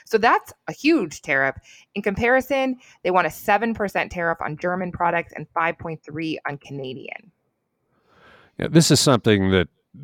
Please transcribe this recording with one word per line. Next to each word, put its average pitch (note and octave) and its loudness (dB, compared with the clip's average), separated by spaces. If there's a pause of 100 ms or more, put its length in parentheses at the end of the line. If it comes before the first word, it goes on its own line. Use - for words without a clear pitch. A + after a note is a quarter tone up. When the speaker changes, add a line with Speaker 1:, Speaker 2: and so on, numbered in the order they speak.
Speaker 1:
So - -2
that's B3 2 (160)
a D#3 -8
huge C4+ 0
tariff. C3+ 0 (400)
In G3+ -4
comparison, B3+ 0 (280)
they F#3 0
want F3+ 4
a - -4
seven A3 0
percent F#3+ -4
tariff E3 -2
on D3+ -6
German F3+ -4
products E3+ -2
and D#3 -12
five E3 -2
point D#3+ -10
three D#3 -8 (120)
on C#3+ -8
Canadian. - -14 (1300)
Speaker 2:
Yeah, - -4
this D#3 4
is C3+ 6
something G#2 4
that F2+ 2 (340)